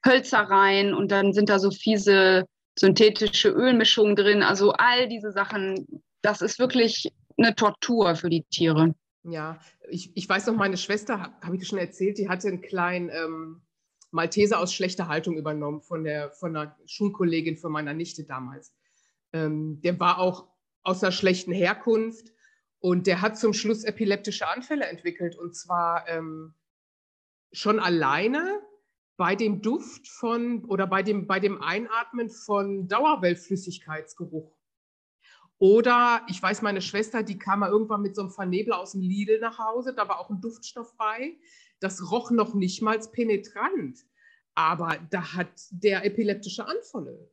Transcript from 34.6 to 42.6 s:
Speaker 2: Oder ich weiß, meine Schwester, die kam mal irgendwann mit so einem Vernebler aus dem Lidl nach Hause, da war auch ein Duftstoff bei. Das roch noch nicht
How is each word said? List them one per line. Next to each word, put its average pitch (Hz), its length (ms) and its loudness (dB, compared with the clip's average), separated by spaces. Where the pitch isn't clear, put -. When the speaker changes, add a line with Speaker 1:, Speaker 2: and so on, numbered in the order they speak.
Speaker 2:
Oder 233 720 6
ich 180 120 -8
weiß, 196 200 0
meine 202 200 0
Schwester, 214 400 -4
die 202 160 -6
kam 196 220 -2
mal 196 100 0
irgendwann 214 320 0
mit 196 140 -4
so 208 60 -6
einem 190 100 -8
Vernebler 190 480 -4
aus 185 140 -12
dem 190 80 -6
Lidl 202 380 0
nach 226 200 -6
Hause, 233 340 -4
da 214 140 -4
war 175 120 -6
auch 180 100 -14
ein 202 100 -6
Duftstoff - 560 -14
bei. 233 420 -6
Das 185 300 -6
roch 240 200 -2
noch 226 220 -2
nicht 185 280 -2